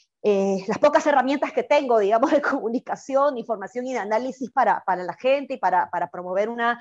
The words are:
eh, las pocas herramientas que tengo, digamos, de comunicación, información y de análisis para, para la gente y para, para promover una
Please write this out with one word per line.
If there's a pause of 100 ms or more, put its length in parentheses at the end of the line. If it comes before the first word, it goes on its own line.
(220)
eh,
las
pocas
herramientas
que
tengo,
digamos,
de
comunicación,
información
y
de
análisis
para,
para
la
gente
y
para,
para
promover
una